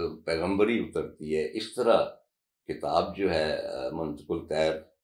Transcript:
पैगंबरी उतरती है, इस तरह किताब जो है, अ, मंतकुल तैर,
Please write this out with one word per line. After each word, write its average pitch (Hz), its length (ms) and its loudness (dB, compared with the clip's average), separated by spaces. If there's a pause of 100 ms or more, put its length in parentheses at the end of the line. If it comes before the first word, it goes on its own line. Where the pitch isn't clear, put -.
(260)
पैगंबरी 98 540 2
उतरती 80 520 -6
है, - 160 0
इस - 280 -8
तरह 113 240 6 (680)
किताब 82 500 0
जो 95 120 2
है, 78 280 2
अ, 67 360 -6
मंतकुल 80 460 -4
तैर, 78 340 2 (300)